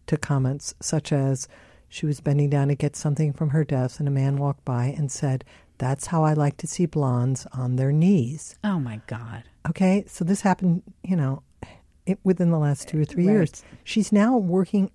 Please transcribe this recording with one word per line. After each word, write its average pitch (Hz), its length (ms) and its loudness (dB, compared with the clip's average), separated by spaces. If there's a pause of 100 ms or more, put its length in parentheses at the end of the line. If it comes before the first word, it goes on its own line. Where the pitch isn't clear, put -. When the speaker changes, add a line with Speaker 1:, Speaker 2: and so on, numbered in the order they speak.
Speaker 1:
to 151 100 0
comments 139 640 -2
such - 320 -4
as 135 340 0 (400)
she - 180 -8
was 147 140 -2
bending 143 300 2
down 139 180 2
to 143 80 0
get 147 220 -2
something 151 340 0
from 147 200 -2
her 156 120 2
desk 127 360 -2
and 147 100 -2
a - 20 0
man 139 240 0
walked 139 300 -4
by 123 220 0
and 143 240 -4
said, 131 340 -2 (320)
"That's 135 300 -4
how 160 160 0
I 156 100 2
like 147 240 0
to 160 100 -10
see 175 200 -2
blondes 131 680 0
on 127 220 -2
their 131 180 0
knees." 156 720 2
Speaker 2:
Oh, 196 160 0
my 113 280 -6
God. 110 360 -12 (260)
Speaker 1:
Okay, 190 380 2
so - 180 -6
this 196 160 0
happened, 180 420 2 (200)
you 180 120 -2
know, 135 260 0 (640)
it, 185 200 -2
within 180 260 2
the 160 80 2
last 143 300 0
two 156 100 -2
or 151 60 2
three 175 220 0
Speaker 2:
Right. 202 60 6
Speaker 1:
years. 180 300 0 (220)
She's - 260 -2
now 214 240 4
working 190 600 0